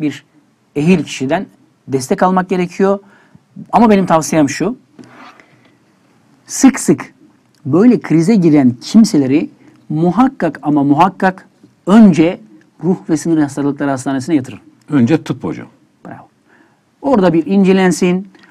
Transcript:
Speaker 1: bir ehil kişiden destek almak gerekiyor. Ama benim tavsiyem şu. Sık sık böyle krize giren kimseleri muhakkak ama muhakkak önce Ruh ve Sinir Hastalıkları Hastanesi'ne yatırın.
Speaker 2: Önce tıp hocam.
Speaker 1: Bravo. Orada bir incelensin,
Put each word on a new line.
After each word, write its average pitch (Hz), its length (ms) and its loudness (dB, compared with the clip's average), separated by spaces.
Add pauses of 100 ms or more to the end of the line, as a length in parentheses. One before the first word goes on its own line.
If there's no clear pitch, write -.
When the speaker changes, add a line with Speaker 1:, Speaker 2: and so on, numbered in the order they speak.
Speaker 1:
bir 147 240 -8 (520)
ehil 151 280 2
kişiden 147 420 -6 (420)
destek 131 340 -4
almak 185 260 0
gerekiyor. 190 500 -2 (760)
Ama 214 180 4
benim 196 160 2
tavsiyem 156 420 0
şu. 190 280 -6 (1700)
Sık - 340 0
sık - 340 -4 (520)
böyle 185 340 2
krize 165 340 0
giren 151 360 2 (100)
kimseleri 160 680 0 (380)
muhakkak 170 760 -2
ama 147 220 -2
muhakkak 185 640 -2 (380)
önce 185 540 4 (440)
Ruh 180 120 0 (140)
ve 160 60 -2
Sinir 160 260 -2
Hastalıkları 139 480 -4
Hastanesi'ne 135 440 -4
yatırın. 123 240 -4 (320)
Speaker 2:
Önce 160 340 2
tıp 123 200 -10
hocam. 67 220 -10 (400)
Speaker 1:
Bravo. - 220 -20 (720)
Orada 202 300 2
bir 160 140 0
incelensin, 185 840 0 (220)